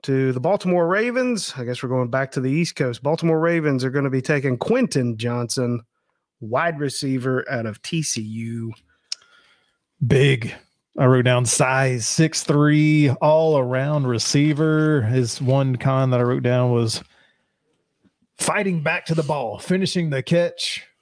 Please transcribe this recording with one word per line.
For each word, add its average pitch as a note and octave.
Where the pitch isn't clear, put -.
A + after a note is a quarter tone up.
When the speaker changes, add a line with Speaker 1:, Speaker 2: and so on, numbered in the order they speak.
Speaker 1:
to C3+
the B2
Baltimore F3
Ravens. A#3
I C3
guess A#2+
we're C3
going B2+
back C3
to C#3+
the C3
East D#3+
Coast. B2
Baltimore D#3+
Ravens D#3
are C3
gonna C#3
be C3
taking C3+
Quentin C3+
Johnson, A#2+
wide C#3+
receiver C3
out A#2+
of G#2+
T E3
C -
U. A2+
Speaker 2:
Big. B2+
I C#3
wrote B2+
down B2
size, C3
six -
three, D3+
all-around D3
receiver. D3+
His A#2
one C3+
con C3
that B2
I B2
wrote B2+
down B2
was A#2
fighting F3+
back D#3+
to D#3+
the D#3+
ball, C3+
finishing F3+
the C3+
catch. -